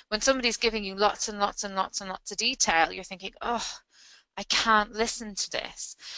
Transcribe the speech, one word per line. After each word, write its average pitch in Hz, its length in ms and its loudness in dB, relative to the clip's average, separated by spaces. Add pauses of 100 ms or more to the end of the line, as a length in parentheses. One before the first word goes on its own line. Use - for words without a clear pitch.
when 214 140 -2
somebody's 247 340 2
giving 220 300 0
you 196 100 -6
lots 202 320 2
and 208 100 -8
lots 202 280 -2
and 196 100 -6
lots - 240 -2
and 190 100 -8
lots - 220 -10
of 196 60 -10
detail, 185 560 4
you're 185 100 -8
thinking, 190 380 -12
"Oh, 226 260 -2 (680)
I 202 60 -6
can't 214 480 4
listen 214 420 -2
to - 160 -4
this." - 460 -8 (220)